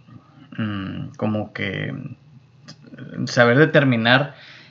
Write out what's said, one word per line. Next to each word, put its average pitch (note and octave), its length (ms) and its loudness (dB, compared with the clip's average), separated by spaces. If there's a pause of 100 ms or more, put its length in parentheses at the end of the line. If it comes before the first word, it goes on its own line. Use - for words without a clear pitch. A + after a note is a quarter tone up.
(580)
mm, G2+ 600 -8
como G#2+ 360 -4
que G2+ 400 -6 (1300)
saber A#2+ 320 4
determinar C3+ 760 4 (360)